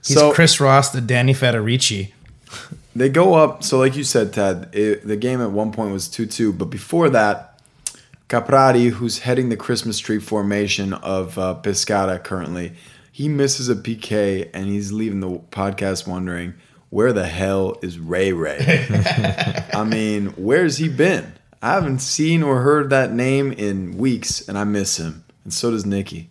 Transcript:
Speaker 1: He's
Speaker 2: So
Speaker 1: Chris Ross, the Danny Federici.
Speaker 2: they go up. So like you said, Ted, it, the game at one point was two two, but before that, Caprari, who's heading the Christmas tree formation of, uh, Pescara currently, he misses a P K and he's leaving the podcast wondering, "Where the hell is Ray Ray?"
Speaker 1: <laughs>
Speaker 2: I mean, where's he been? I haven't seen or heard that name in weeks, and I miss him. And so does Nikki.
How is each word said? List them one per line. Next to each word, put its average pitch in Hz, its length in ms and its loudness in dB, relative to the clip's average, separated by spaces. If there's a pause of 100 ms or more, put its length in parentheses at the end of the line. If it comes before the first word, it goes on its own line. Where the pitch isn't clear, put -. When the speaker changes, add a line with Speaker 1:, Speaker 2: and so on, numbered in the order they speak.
Speaker 1:
He's 143 120 4
Speaker 2:
So 147 160 8
Speaker 1:
Chris 160 260 6
Ross, 135 300 6
the 127 100 -4
Danny 123 320 2
Federici. 117 800 0 (800)
Speaker 2:
they 127 140 2
go 170 260 6
up. 156 300 4
So 131 140 2
like 131 180 4
you 143 80 -4
said, 110 300 0
Ted, 92 400 0
it, 104 320 0
the 104 100 -2
game 123 240 -2
at 110 100 -2
one 104 220 -2
point 107 200 -4
was 95 160 -6
two 113 180 -6
two, 107 260 -2
but 90 140 -4
before 165 420 0
that, 107 500 2 (680)
Caprari, 123 640 4
who's 107 300 -6
heading 127 280 0
the 113 80 -2
Christmas 110 420 -4
tree 107 200 -2
formation 101 760 -2
of, 92 460 -6
uh, 92 160 -2
Pescara 95 640 -2
currently, 87 560 -8 (380)
he 147 180 -4
misses 135 400 0
a 110 60 2
P 110 200 -6
K 101 560 -2
and 95 140 -6
he's 101 260 -4
leaving 107 280 -4
the 92 180 -6 (120)
podcast 98 560 -4
wondering, 90 460 -6 (380)
"Where 113 240 2
the 92 120 0
hell 95 540 -2
is 87 180 -10
Ray 90 340 0
Ray?" 76 260 -4
Speaker 1:
<laughs> 107 1120 0
Speaker 2:
I 107 120 -2
mean, 107 520 -2
where's 135 400 2
he 160 140 -2
been? 143 420 0 (300)
I 120 100 0
haven't 147 280 0
seen 160 420 0
or 135 180 2
heard 143 300 2
that 131 200 4
name 131 420 0
in 95 440 -4
weeks, 113 500 -2
and 101 120 -6
I 104 60 -2
miss 104 340 -2
him. 80 260 -8 (200)
And - 100 -10
so 117 160 -2
does 107 160 -2
Nikki. 98 440 -4